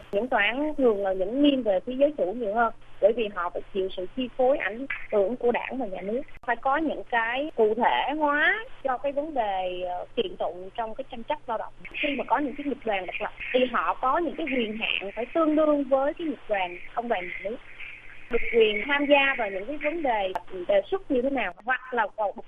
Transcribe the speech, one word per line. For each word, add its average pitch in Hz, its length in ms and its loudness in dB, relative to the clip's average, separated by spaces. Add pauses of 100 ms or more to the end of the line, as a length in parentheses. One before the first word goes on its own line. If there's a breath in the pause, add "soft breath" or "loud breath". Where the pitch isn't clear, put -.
(120)
Những 214 160 0
tòa 233 140 2
án 277 360 0
thường 220 240 4
là 190 100 2
những 196 300 0
nghiêng 277 200 6
về 196 240 2
phía 254 120 -6
giới 294 200 6
chủ 180 140 0
nhiều 220 220 -4
hơn, 226 180 2 (280)
bởi 202 160 8
vì 220 180 0
họ 175 160 -4
phải - 120 -6 (120)
chịu 190 220 0
sự 185 100 -6 (100)
chi 254 200 -4
phối 262 220 6
ảnh 226 280 -4 (260)
hưởng 214 240 4
của 240 160 2
đảng 226 260 -4
và 254 80 -2
nhà 190 140 -6
nước. 214 220 -4 (240)
Phải 233 100 0
có 269 200 0
những 294 340 -2
cái 247 460 0
cụ 214 200 4
thể 208 420 2
hóa 302 360 4 (300)
cho 254 140 -2
cái 277 140 -2
vấn 294 220 -4
đề, 185 540 -2
ờ, 180 180 -6 (100)
kiện 196 200 -2
tụng 180 380 -6
trong 220 200 -6
cái 269 160 -8
tranh 233 120 -10
chấp 294 240 -4
lao 220 120 -2
động. - 140 -8 (300)
Khi 302 60 0 (100)
mà 226 100 -4
có 240 100 4
những 285 180 -2
cái 285 100 -8
nghiệp 269 180 -4
đoàn 196 220 -2
độc - 140 -8
lập 196 120 -4 (200)
thì 254 80 4 (120)
họ 180 280 0
có 262 180 2
những 320 180 -2
cái 320 100 -4 (100)
quyền 220 220 -2
hạn 196 380 -2
phải 233 180 -4
tương 311 220 4
đương 302 280 4
với 269 300 2
cái 339 120 -6
nghiệp 277 220 -4
đoàn 180 300 -2 (160)
công 240 140 -4
đoàn 190 160 0
nhà 180 260 -8
nước. 240 60 -6 (760)
Được 233 80 4 (160)
quyền 214 320 6
tham 285 200 2
gia 277 320 6
vào 208 120 -2
những 196 160 -6
cái 294 180 -6
vấn 320 180 0
đề 214 300 0 (360)
đề 302 220 6
xuất 381 200 -4
như 254 120 4
thế 269 80 0
nào, 214 240 -2 (100)
hoặc 247 300 -2
là 220 120 2 (100)
còn 208 200 0
được 208 120 -10